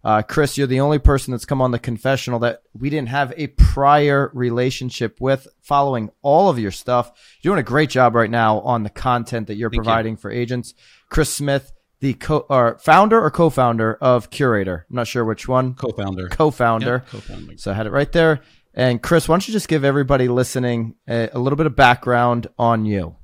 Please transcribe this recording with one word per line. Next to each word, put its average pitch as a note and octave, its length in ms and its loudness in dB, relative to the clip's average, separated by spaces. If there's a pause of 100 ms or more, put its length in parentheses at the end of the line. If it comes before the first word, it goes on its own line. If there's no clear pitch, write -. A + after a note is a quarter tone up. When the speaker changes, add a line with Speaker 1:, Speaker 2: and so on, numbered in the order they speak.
Speaker 1:
Uh, G#2+ 200 2
Chris, - 340 -2
you're C#3 80 0
the C3 140 -2
only D3 180 0
person C#3 320 2
that's B2 160 -8
come C3+ 160 -2
on B2+ 80 2
the A#2+ 80 -2
confessional B2 600 -4
that A#2+ 240 -2 (100)
we B2 160 -6
didn't C#3+ 200 -4
have C3+ 280 -4
a D3+ 80 -6
prior C#3 880 4
relationship B2 880 -4
with, C3 260 0 (140)
following C3+ 480 0 (140)
all E3 260 4
of C3+ 80 0
your G#2 140 -4
stuff. B2 400 -2 (280)
You're F3+ 140 0
doing E3 80 0
a - 20 -4
great C3+ 280 0
job B2 240 4
right A2+ 160 2
now A2 300 2
on A#2+ 200 -2
the G#2 80 -8
content A#2+ 580 -4
that G#2+ 80 -10
you're A2 140 -4
Speaker 2:
Thank A#2 120 -2
you. - 20 -6
Speaker 1:
providing A2 340 0
for G2+ 140 -12
agents. A#2+ 420 -6 (360)
Chris D#3 220 0
Smith, C#3 400 -4 (280)
the C#3 160 -2
co-, - 340 -4
or B2 300 2
founder G3+ 440 4
or D#3 60 2
co-founder A#2 720 2
of B2 300 2
Curator. G2 580 -2
I'm - 60 -12
not A#2+ 100 -2
sure A#2+ 180 -4
which A2 240 -6
one. B2+ 280 0
Speaker 2:
Co-founder. G2 540 -6
Speaker 1:
Co-founder. A#2+ 720 0
Speaker 2:
Yep, - 80 -20
co-founder. - 460 -16
Speaker 1:
So - 120 -10
I G2 60 -4
had A2 100 -6
it G#2+ 60 -8
right C#3+ 200 -2
there. D#3+ 300 2 (320)
And B2 280 0
Chris, E3 260 2
why D#3+ 60 4
don't F#3+ 140 0
you A3 60 -6
just - 160 -4
give D3+ 140 0
everybody C3+ 440 2
listening B2 680 -2 (160)
a, A#2 240 -2
a B2+ 60 -4
little C3+ 180 -2
bit D#3 80 0
of D3 100 -2
background B2 720 2 (140)
on A#2 260 2
you? F#2 380 -4